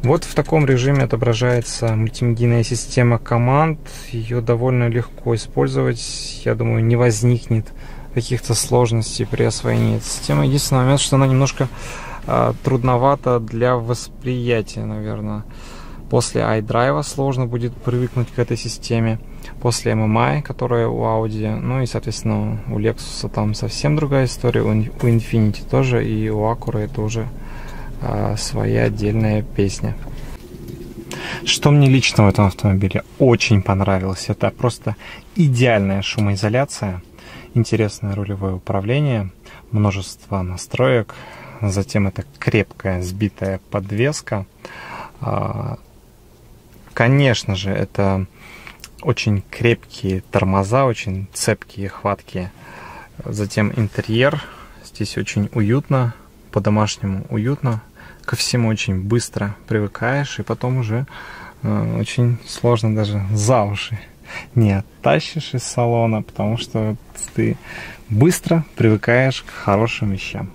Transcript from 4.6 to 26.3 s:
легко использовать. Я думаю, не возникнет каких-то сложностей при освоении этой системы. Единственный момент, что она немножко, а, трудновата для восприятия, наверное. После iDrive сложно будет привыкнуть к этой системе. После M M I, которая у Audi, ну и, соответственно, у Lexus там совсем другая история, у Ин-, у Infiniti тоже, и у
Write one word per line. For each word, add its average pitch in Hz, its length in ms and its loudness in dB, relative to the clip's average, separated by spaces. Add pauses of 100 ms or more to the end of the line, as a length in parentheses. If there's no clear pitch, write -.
легко 117 480 -2
использовать. - 1080 -2
Я 117 120 2
думаю, 113 280 2
не 117 120 4
возникнет 117 680 2 (480)
каких-то 120 400 -2
сложностей 113 720 0
при - 180 0
освоении 113 540 0
этой - 80 -8
системы. 147 400 0
Единственный 135 340 2
момент, 131 200 4
что - 160 0
она 135 120 4
немножко, 131 400 2 (580)
а, 120 360 2
трудновата 127 760 2
для 117 340 0
восприятия, 117 1080 -2
наверное. 107 600 -6 (640)
После 120 320 0
iDrive 110 600 2
сложно 135 440 -2
будет 120 280 -4
привыкнуть 123 540 -2
к - 100 -6
этой 120 180 0
системе. 113 640 -2 (420)
После 120 320 0
M 110 120 2
M 107 140 2
I, 135 240 2
которая 120 440 -2
у 117 160 -2
Audi, 110 520 0
ну 120 260 -2
и, 123 60 0
соответственно, 107 840 -2
у 113 100 -2
Lexus - 500 -2
там 107 260 -2
совсем 143 420 0
другая 139 300 2
история, 117 360 0
у 107 100 2
Ин-, 110 200 0 (100)
у 127 40 2
Infiniti 113 640 2
тоже, 127 380 2
и 110 220 0
у 107 140 0